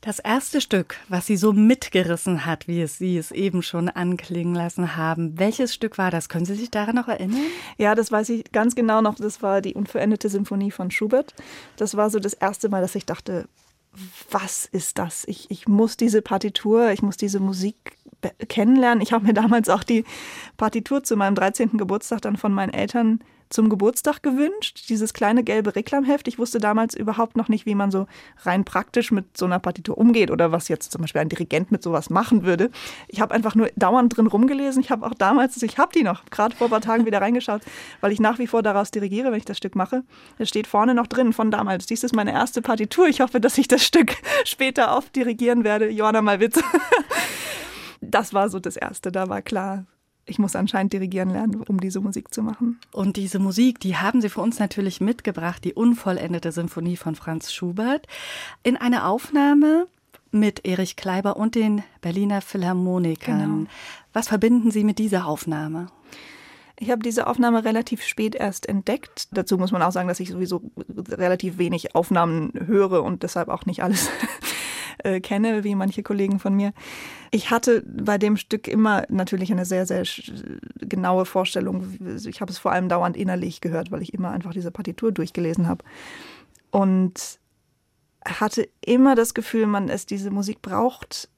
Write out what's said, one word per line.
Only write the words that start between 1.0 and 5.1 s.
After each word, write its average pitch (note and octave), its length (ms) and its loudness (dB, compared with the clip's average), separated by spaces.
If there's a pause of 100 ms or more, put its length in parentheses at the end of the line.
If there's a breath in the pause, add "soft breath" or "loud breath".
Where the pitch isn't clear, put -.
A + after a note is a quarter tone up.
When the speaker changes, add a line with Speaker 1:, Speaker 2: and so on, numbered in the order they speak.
Speaker 1:
was F3+ 180 -2
Sie G#3 100 2
so G#3 160 4
mitgerissen F#3 920 4
hat, E3 220 -4
wie E3+ 120 -2
es D#3 180 -4
Sie F3+ 180 -2
es D#3+ 160 -6
eben F#3 300 0
schon F3 260 -2
anklingen F3 680 -2
lassen E3+ 420 -4
haben, D#3+ 420 -2